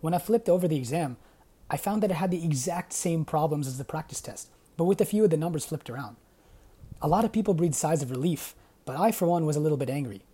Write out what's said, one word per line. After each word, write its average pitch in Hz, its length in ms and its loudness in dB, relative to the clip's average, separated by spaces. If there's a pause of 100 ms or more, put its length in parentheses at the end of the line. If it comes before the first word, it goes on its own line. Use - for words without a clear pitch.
When 165 140 -2
I 175 40 2
flipped 226 300 0
over 180 200 4
the 156 80 2
exam, 131 400 -2 (540)
I - 60 -2
found 208 260 0
that 208 80 2
it 180 40 2
had 175 160 0
the 175 140 -2
exact 165 480 -2
same 165 320 0
problems 151 420 0
as 131 120 -8
the 135 60 -6
practice - 360 -8
test, - 280 -14 (280)
but 165 80 0
with 190 160 2
a 214 40 6
few 214 200 2
of 196 60 8
the 160 60 2
numbers 156 280 -2
flipped - 260 -8
around. 117 260 -10 (880)
A 147 60 0
lot 160 160 4
of 214 80 0
people 214 200 2
breathed 165 220 2
sighs 156 280 2
of 127 80 -6
relief, 139 440 -2 (300)
but 131 120 -8
I, 196 140 4
for 196 160 0
one, 170 180 4
was 151 120 2
a 151 40 0
little 151 160 2
bit 131 140 -2
angry. 127 320 -6 (120)